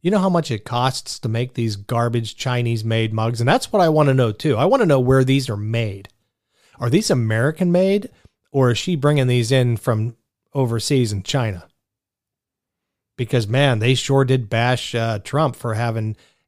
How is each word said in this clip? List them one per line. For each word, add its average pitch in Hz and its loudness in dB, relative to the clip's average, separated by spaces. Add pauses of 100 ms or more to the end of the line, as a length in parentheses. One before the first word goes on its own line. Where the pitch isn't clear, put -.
You 170 0
know 208 2
how 185 2
much 170 0
it 110 -6
costs 123 -4
to 113 -4
make 120 -4
these 113 -4
garbage 117 -4
Chinese-made 113 -2
mugs? 113 -2
And 117 0
that's 226 0
what 208 2
I 170 4
wanna 151 4
know, 123 2
too. 135 -2
I 123 2
wanna 247 4
know 143 4
where 131 4
these 131 0
are 107 -4
made. 107 -6 (680)
Are 120 -2
these 202 2
American-made, 175 0 (420)
or 131 4
is 113 2
she 180 -2
bringing 139 2
these 123 2
in 123 2
from 113 -2 (380)
overseas 120 0
in 98 -6
China? 110 -4 (1500)
Because, 117 -2
man, 127 2
they 123 2
sure 135 2
did 127 0
bash, 120 -2
uh, 113 -2
Trump 143 -2
for 117 -6
having 110 -4 (300)